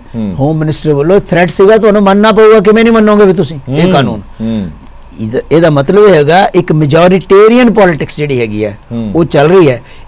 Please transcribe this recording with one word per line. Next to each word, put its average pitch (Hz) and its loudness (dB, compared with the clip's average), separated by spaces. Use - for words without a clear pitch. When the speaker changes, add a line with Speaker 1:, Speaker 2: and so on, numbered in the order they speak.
Speaker 1:
ਹੂੰ। 107 -6
Speaker 2:
ਹੋਮ 151 -2
ਮਿਨਿਸਟਰ 156 -4
ਵੱਲੋਂ 160 0
ਥ੍ਰੈਟ 175 -4
ਸੀਗਾ, 208 2
ਤੁਹਾਨੂੰ 208 0
ਮੰਨਣਾ 202 2
ਪਊਗਾ, 220 4
ਕਿਵੇਂ 214 2
ਨਹੀਂ 226 2
ਮੰਨੋਗੇ 214 2
ਵੀ 185 2
ਤੁਸੀਂ 160 -4
ਇਹ 147 -2
Speaker 1:
ਹੂੰ। 185 0
Speaker 2:
ਕਾਨੂੰਨ? 120 -2
Speaker 1:
ਹੂੰ। 110 -6
Speaker 2:
ਇਹਦਾ, 107 -6
ਇਹਦਾ 165 2
ਮਤਲਬ 180 2
ਇਹ 185 4
ਹੈਗਾ 165 0
ਇੱਕ 175 -2
ਮੈਜੋਰਿਟੇਰੀਅਨ 185 2
ਪੋਲਿਟਿਕਸ 180 -2
ਜਿਹੜੀ 143 -4
ਹੈਗੀ 107 -4
ਹੈ, 104 -8
Speaker 1:
ਹੂੰ। 113 -8
Speaker 2:
ਉਹ 165 0
ਚੱਲ 147 0
ਰਹੀ 175 2
ਹੈ। 120 -6